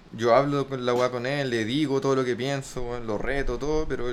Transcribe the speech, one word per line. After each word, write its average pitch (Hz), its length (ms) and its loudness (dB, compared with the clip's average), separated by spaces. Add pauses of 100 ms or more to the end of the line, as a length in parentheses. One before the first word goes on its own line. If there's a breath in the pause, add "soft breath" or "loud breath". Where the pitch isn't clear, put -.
(120)
yo 113 240 4
hablo 143 320 2
con 131 180 -6
la 120 80 2
weá 123 160 2
con 120 160 -4
él, 139 240 -2
le 117 140 2
digo 135 360 0
todo 135 140 2
lo 131 100 2
que 123 120 0
pienso, 131 460 -4
weón, 120 260 -6
lo 104 100 -2
reto, 127 400 -2
todo, 151 300 0
pero, 123 240 -4